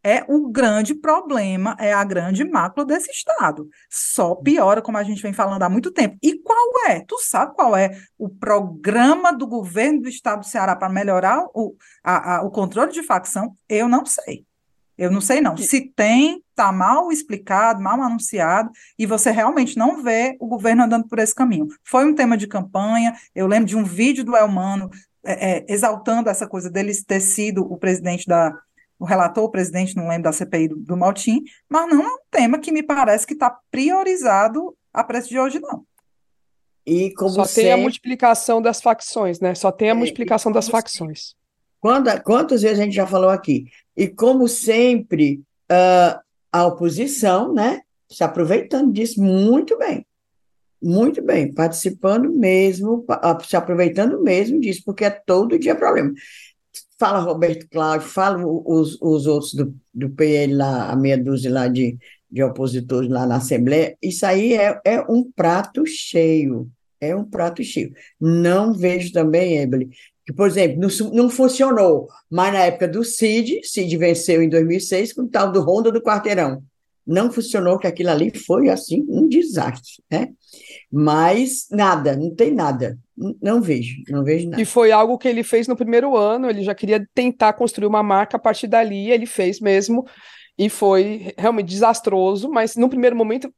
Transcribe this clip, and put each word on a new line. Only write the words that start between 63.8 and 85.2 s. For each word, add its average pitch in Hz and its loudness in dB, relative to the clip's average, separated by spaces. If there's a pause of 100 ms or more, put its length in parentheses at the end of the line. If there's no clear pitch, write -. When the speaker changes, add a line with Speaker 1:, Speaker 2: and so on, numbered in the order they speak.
Speaker 3:
isso - -4
aí 202 2
é, 208 0
é 226 2
um 240 0
prato 185 0
cheio, 156 0 (300)
é 156 -4
um 208 -6
prato 170 -6
cheio. - -6 (280)
Não 170 2
vejo 180 -2
também, 165 2
Emily, 131 -2 (340)
que, 147 -12
por 196 2
exemplo, 170 2
não 196 0
su-, 214 -4
não 240 4
funcionou, 247 2 (200)
mas 185 0
na 196 0
época 175 2
do 208 -4
CID, 226 0
CID 175 -4
venceu 170 2
em 160 4
dois 160 4
mil 170 0
e - -2
seis 190 -2
com 254 -6
o 247 -4
tal 202 0
do 190 2
Ronda 208 2
do 226 -2
Quarteirão. 202 -2 (420)
Não 196 0
funcionou, 190 0
que 190 -2
aquilo 170 -2
ali 160 2
foi, - 0
assim, 190 -2
um 302 2
desastre, 254 -2 (140)
né? 208 -2 (600)
Mas 160 2
nada, 180 2
não 160 -4
tem 240 2
nada. 139 -2 (220)
N-, 196 -8
não 220 2
vejo, 131 -4 (120)
não 139 -4
vejo 165 -2
nada. 220 -4
Speaker 2:
E - 0
foi 226 4
algo 226 4
que - -8